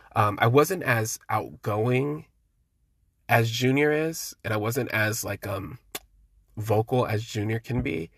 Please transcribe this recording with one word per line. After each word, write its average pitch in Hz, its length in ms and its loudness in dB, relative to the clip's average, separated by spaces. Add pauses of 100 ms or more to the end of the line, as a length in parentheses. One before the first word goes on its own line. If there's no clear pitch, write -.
(140)
Um, 104 280 2
I 113 60 6
wasn't 151 360 4
as 113 360 0 (100)
outgoing 117 960 -2 (1040)
as 117 220 4
Junior 131 420 2
is, 160 520 -4
and 110 100 -2
I 107 40 0
wasn't 117 340 -2
as, 107 320 0
like, 101 240 -8
um, 98 320 -8 (760)
vocal 110 500 2
as 107 180 -2
Junior 110 360 -4
can 120 220 -4
be 82 360 -6